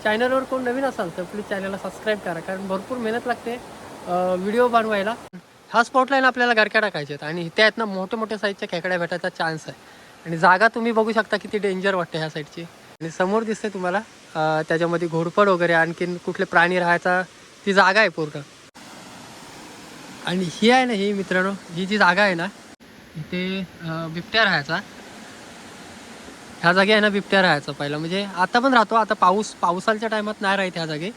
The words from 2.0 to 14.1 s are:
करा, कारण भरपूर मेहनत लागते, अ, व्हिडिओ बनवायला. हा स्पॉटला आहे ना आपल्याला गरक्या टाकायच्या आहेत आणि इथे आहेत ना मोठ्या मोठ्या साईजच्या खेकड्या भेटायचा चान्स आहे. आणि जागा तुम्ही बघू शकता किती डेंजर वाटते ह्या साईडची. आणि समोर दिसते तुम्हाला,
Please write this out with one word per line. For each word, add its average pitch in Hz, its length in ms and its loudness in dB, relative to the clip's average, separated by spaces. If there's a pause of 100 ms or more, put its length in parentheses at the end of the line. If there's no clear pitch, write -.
करा, 175 200 -6
कारण 190 280 -8
भरपूर 190 300 -4
मेहनत 233 300 -4
लागते, 233 260 -4 (540)
अ, 185 280 0
व्हिडिओ 208 320 2
बनवायला. 220 480 2 (580)
हा 226 100 4
स्पॉटला 262 320 2
आहे 269 60 4
ना 262 60 6
आपल्याला 247 260 2
गरक्या 220 280 4
टाकायच्या 151 400 -4
आहेत 151 120 -6
आणि 175 120 -4
इथे 165 160 0
आहेत 214 160 6
ना 226 80 0
मोठ्या 196 340 -4
मोठ्या 220 180 -4
साईजच्या 202 340 -4
खेकड्या 180 260 -2
भेटायचा 175 320 -4
चान्स 160 380 -4
आहे. 139 80 -14 (500)
आणि 165 120 -4
जागा 185 300 6
तुम्ही 233 240 0
बघू 220 200 2
शकता 220 260 0
किती 208 200 -6
डेंजर 190 380 0
वाटते 170 220 -4
ह्या 156 120 -4
साईडची. 156 320 -12 (400)
आणि 160 80 -8
समोर 190 340 0
दिसते 214 260 -4
तुम्हाला, 185 280 -4 (380)